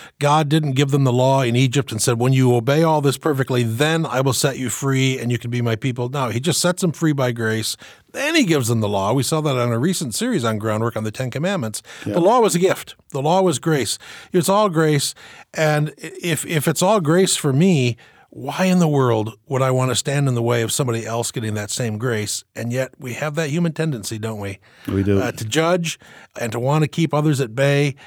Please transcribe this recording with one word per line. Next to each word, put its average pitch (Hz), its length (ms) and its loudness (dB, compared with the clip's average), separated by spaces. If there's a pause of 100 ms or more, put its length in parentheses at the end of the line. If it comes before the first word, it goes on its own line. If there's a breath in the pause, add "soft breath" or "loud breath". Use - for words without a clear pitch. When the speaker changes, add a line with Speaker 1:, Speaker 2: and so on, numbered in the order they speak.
(180 loud breath)
Speaker 1:
God 147 300 2
didn't 151 240 0
give 139 180 2
them 139 140 2
the 127 80 2
law 131 300 4
in 117 140 0
Egypt 131 360 2
and 110 80 -4
said, 120 180 0
"When 127 140 2
you 131 220 4
obey 131 280 2
all 156 180 2
this 139 180 0
perfectly, 131 440 0
then 147 440 0
I 127 140 -2
will 135 120 2
set 135 260 -2
you 127 120 -4
free 131 480 0
and 120 120 -4
you 120 80 -2
can 120 120 -10
be 120 120 -2
my 113 140 0
people." 123 320 -4
No, 131 200 -4
he 110 120 -4
just 156 200 -2
sets 175 220 0
them 175 100 0
free 160 200 0
by 131 200 0
grace. 110 440 -4 (360 loud breath)
Then 294 220 -2
he 311 100 4
gives 147 240 0
them 113 120 0
the 107 80 0
law. 101 240 0
We 139 100 0
saw 156 200 -2
that 143 140 0
on 120 160 0
a 113 60 -2
recent 147 360 -2
series 214 300 -2
on 110 140 0
Groundwork 110 380 -2
on 110 80 -6
the 110 80 -6
Ten 131 180 -6
Commandments. 143 520 -4 (220 loud breath)
Speaker 2:
Yeah. - 100 -4
Speaker 1:
The 175 60 2
law 226 200 4
was 208 140 2
a 175 40 2
gift. - 380 -2 (140)
The 139 120 -4
law 175 200 2
was 165 160 0
grace. 143 400 0 (340 loud breath)
It's 180 160 2
all 208 200 4
grace. 156 460 2 (400 loud breath)
And 151 360 0 (120)
i-, 160 80 -10 (120)
if, 165 240 -2
if 160 200 -2
it's 160 160 0
all 202 180 4
grace 175 360 2
for 143 160 0
me, 139 440 4 (360 soft breath)
why 139 340 -4
in 185 120 4
the 175 80 4
world 120 500 2 (120)
would 131 120 -2
I 131 120 2
want 127 180 2
to 120 60 -2
stand 143 320 0
in 123 80 0
the 117 60 -2
way 120 200 2
of 113 80 -2
somebody 117 340 -2
else 113 280 -4
getting 110 220 -6
that 107 140 -6
same 110 300 -4
grace? 107 460 -4 (100)
And 117 180 -6
yet 131 240 -4
we 123 180 -10
have 147 200 -6
that 156 160 -2
human 170 220 0
tendency, 123 480 -4
don't 110 180 -8
we? 98 220 -10 (260 loud breath)
Speaker 2:
We 98 160 0
do. 98 180 4
Speaker 1:
Uh, 120 120 0
to - 120 -8
judge 160 540 0 (420 loud breath)
and 117 120 -6
to 117 80 -4
want 143 220 2
to 147 60 0
keep 160 240 -2
others 147 280 2
at 113 160 -4
bay 139 400 2 (100)